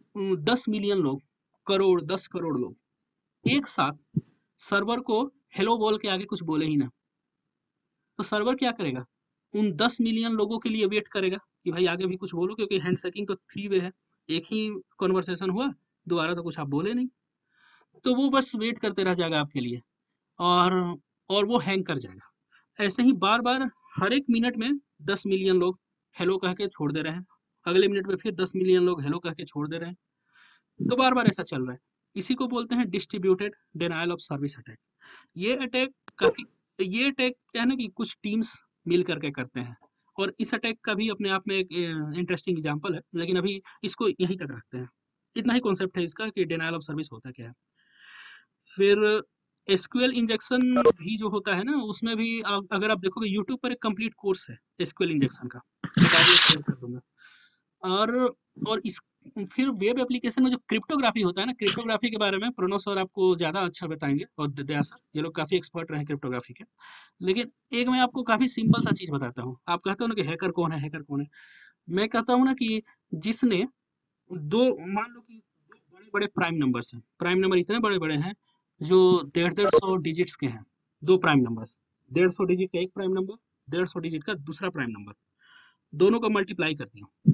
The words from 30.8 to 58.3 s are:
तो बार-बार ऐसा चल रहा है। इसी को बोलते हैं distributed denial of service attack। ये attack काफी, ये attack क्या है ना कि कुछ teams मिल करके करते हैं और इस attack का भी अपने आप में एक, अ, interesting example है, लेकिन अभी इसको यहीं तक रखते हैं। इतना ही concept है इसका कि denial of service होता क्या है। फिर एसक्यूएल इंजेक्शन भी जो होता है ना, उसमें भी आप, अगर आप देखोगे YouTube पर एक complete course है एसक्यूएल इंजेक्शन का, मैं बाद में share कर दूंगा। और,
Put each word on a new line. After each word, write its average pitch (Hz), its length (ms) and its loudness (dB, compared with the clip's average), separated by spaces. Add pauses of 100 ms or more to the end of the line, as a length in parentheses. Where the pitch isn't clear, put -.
तो 247 80 2
बार-बार 254 300 4
ऐसा 185 160 -4
चल 135 200 -4
रहा 127 100 -6
है। 123 60 -14 (380)
इसी 226 180 -4
को 254 140 -2
बोलते 240 260 -4
हैं 240 100 2
distributed 185 640 -2 (260)
denial 165 320 -2
of 175 80 -2
service 143 360 -6
attack। 113 240 -20 (600)
ये 214 200 -2
attack 269 340 -2 (280)
काफी, 453 260 2 (360)
ये 202 260 -2
attack 254 300 0 (120)
क्या 233 140 -4
है 240 60 2
ना 269 60 2
कि 247 120 -4
कुछ 214 360 -8
teams 220 400 -4 (260)
मिल 175 140 4
करके 151 280 -4
करते 131 300 -8
हैं 120 180 -10 (400)
और 196 220 -2
इस 226 140 -2
attack 226 260 -4
का 214 140 -2
भी 220 140 0
अपने 202 200 -2
आप 190 200 -2
में 196 80 -2
एक, 185 160 0
अ, 160 460 -4
interesting 175 400 -2
example 156 360 -2
है, 165 60 -8 (140)
लेकिन 170 220 -2
अभी 190 260 -2 (220)
इसको 196 240 -2
यहीं 185 280 0
तक 160 140 -10
रखते 120 280 -12
हैं। 127 100 -10 (480)
इतना 233 160 0
ही 247 80 2
concept 190 380 -2
है 175 60 0
इसका 220 240 -8
कि 196 160 -2
denial 165 280 -4
of 165 80 -6
service 151 320 -8
होता 117 180 -14
क्या 120 180 -14
है। 123 60 -18 (1200)
फिर 208 460 4 (460)
एसक्यूएल 247 420 2
इंजेक्शन 240 520 0 (160)
भी 226 380 4
जो 214 120 -4
होता 196 260 0
है 190 100 0
ना, 269 80 -2
उसमें 226 440 -2
भी 226 240 -2
आप, 202 320 -2
अगर 208 180 0
आप 214 80 2
देखोगे 196 380 -2
YouTube 226 240 -4
पर 247 120 -4
एक - 100 -10
complete 220 340 -4
course 190 340 -4
है 117 80 -18 (220)
एसक्यूएल 175 320 -2
इंजेक्शन 135 360 -2
का, 120 120 -16 (380)
मैं - 140 8
बाद - 160 8
में - 60 10
share 147 280 6
कर 143 100 0
दूंगा। 123 280 -12 (840)
और, 226 540 2 (320)